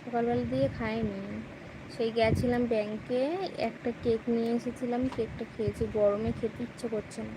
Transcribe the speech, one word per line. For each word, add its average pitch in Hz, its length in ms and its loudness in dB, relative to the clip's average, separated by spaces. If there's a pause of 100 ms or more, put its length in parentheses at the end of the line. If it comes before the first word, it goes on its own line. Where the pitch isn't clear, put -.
সকালবেলা 240 460 2
দিয়ে 262 160 4 (120)
খাইনি। 220 420 -2 (760)
সেই 226 140 0
গেছিলাম 233 560 4
ব্যাংকে, 220 540 0 (380)
একটা 233 320 -2 (120)
কেক 226 260 2
নিয়ে 233 240 2
এসেছিলাম, 240 500 0 (140)
কেকটা 226 280 -4 (120)
খেয়েছি, 208 280 0 (100)
গরমে 208 360 4 (100)
খেতে 220 220 -2
ইচ্ছে - 260 -6
করছে 220 340 -4
না। 220 140 -8